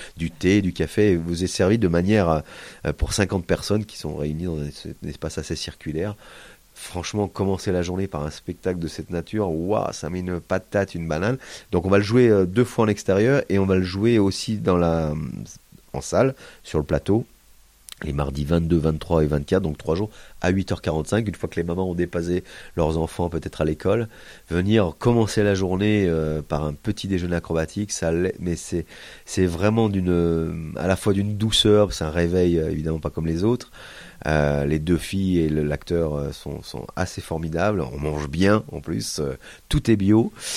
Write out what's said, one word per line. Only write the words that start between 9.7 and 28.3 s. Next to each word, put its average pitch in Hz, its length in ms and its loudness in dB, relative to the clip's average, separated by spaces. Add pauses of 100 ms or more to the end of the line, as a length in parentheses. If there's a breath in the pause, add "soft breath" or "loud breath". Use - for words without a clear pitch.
ça 80 180 -8
met 92 80 -4
une 90 200 -4
patate, 95 540 -2
une 85 140 -6
banane. 90 320 0 (320 loud breath)
Donc 90 160 0
on - 20 2
va 98 80 6
le 104 60 4
jouer, 117 260 6
euh, 98 160 6
deux 101 200 2
fois 117 200 2
en - 20 4
extérieur 107 600 2
et 98 80 2
on 98 80 4
va 95 120 4
le 92 40 2
jouer 98 380 2
aussi 101 380 0
dans 92 200 2
la, 82 340 2 (840)
en 69 80 -6
salle, 127 340 0 (280 loud breath)
sur - 140 -6
le 73 80 0
plateau, 98 400 0 (800)
les 76 100 -4
mardis 69 320 -2
vingt-deux, 82 320 2
vingt-trois 80 460 2
et - 20 4
vingt-quatre, 76 380 0
donc 76 160 -6
trois 80 160 -2
jours, 104 160 -4 (280 soft breath)
à 90 120 0
huit 95 200 0
heures 90 120 -4
quarante-cinq, 85 440 -2
une 92 60 -4
fois - 160 -8
que - 60 -16
les 85 80 -2
mamans 90 260 -2
ont 87 60 -4
déposé 87 480 -2 (320 loud breath)
leurs 80 240 2
enfants 82 300 -2
peut-être 82 320 -6
à 78 40 2
l'école, 95 420 0 (440 loud breath)
venir 95 480 2
commencer 117 420 2
la 101 140 4
journée, 95 520 2
euh, 78 360 0
par 76 200 -2
un 76 100 -2
petit 98 340 -6
déjeuner 87 300 0
acrobatique, 82 540 -2
ça 82 200 -2
l'est, 87 280 0